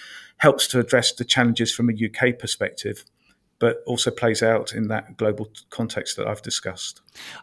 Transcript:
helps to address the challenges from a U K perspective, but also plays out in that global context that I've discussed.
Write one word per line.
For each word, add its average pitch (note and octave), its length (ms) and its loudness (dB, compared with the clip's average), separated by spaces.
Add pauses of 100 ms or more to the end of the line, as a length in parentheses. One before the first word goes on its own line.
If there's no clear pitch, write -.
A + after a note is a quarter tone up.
(380)
helps - 300 4
to B2 120 2
address A#2+ 340 2
the A#2+ 120 -6
challenges A#2 460 2
from A#2+ 180 0
a A#2 40 0
U G#2+ 160 -2
K B2+ 240 2
perspective, - 720 -6 (540)
but A#2 260 2
also B2 240 0
plays A2+ 320 0
out A2+ 320 2
in A2+ 140 -2
that G#2+ 300 -6
global G#2+ 300 0 (220)
context - 480 -6
that G#2 100 -4
I've G#2+ 140 -6
discussed. - 600 -8 (420)